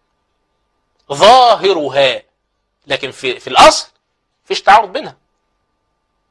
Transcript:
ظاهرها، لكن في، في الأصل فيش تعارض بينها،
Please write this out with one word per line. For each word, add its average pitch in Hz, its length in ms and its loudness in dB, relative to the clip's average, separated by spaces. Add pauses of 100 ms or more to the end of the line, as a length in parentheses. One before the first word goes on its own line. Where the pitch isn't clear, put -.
(1120)
ظاهرها، 165 1080 2 (680)
لكن 131 240 -8
في، 117 280 -10
في - 80 -20
الأصل 269 400 0 (580)
فيش - 160 -10
تعارض 202 320 0
بينها، 220 220 -12 (1160)